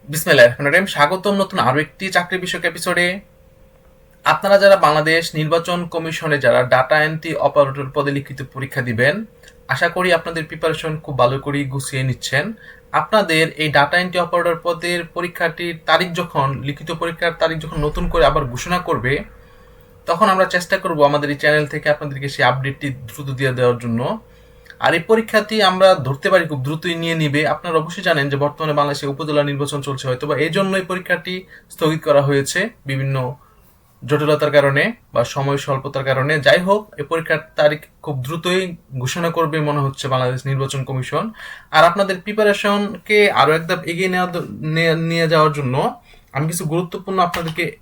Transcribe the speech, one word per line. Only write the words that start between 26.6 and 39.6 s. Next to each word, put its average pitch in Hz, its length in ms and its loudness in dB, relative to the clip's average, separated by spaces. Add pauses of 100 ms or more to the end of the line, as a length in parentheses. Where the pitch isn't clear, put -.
দ্রুতই 160 360 -4
নিয়ে 165 200 -2
নিবে। 147 180 2 (140)
আপনারা 165 280 -4
অবশ্যই 180 260 -10
জানেন 143 240 2
যে 139 120 0
বর্তমানে 147 340 -2
বাংলাদেশে 143 340 -2
উপজেলা 147 380 0
নির্বাচন 139 360 -4
চলছে, 135 220 -6
হয়তো 127 220 -4
বা 147 40 0 (100)
এই 160 120 -2
জন্য 190 240 0
এই 180 100 -10
পরীক্ষাটি 180 440 -4 (400)
স্থগিত 156 320 0
করা 143 220 4
হয়েছে 139 300 0 (320)
বিভিন্ন 135 260 -4 (840)
জটিলতার 147 540 0
কারণে 143 260 4 (320)
বা 117 80 2 (120)
সময় 139 300 -2
স্বল্পতার 135 440 -4
কারণে। 131 260 0 (120)
যাই 156 200 6
হোক, 202 140 2 (200)
এই 139 120 -6
পরীক্ষার 160 280 -2 (200)
তারিখ 151 200 4 (240)
খুব 143 120 -6 (100)
দ্রুতই 175 360 -2 (400)
ঘোষণা 170 340 -2
করবে 160 200 0 (120)